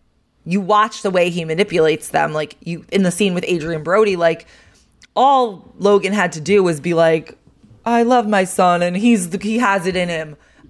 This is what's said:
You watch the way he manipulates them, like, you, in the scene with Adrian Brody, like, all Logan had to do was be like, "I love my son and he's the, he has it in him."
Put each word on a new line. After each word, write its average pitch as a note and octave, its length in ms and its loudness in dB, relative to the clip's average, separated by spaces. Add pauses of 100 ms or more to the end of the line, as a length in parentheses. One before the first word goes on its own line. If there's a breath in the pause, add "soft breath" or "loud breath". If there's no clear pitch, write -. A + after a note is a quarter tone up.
(440)
You F3+ 180 -2
watch G#3 420 0
the G3 80 -2
way F3+ 180 0
he E3+ 160 -6
manipulates D#3+ 640 0
them, D#3 240 -2
like, D3+ 280 -6
you, E3+ 300 -10
in F#3+ 120 2
the F3+ 80 0
scene F#3+ 240 0
with F3 120 -4
Adrian E3 360 -4
Brody, G3 320 2
like, E3 320 -2 (680 soft breath)
all B3 640 0
Logan F#3+ 360 2
had F#3+ 200 0
to D#3 80 -12
do F#3+ 220 2
was E3 180 0
be F3 120 -2
like, E3 440 2 (480)
"I A#3 180 2
love A#3+ 240 2
my G3+ 160 2
son F3+ 380 2
and F3 160 -2
he's G#3 320 2
the, F#3+ 120 -6
he A3 180 -4
has G3 280 0
it F3+ 80 -4
in F3+ 140 -2
him." D#3 260 -8 (340 soft breath)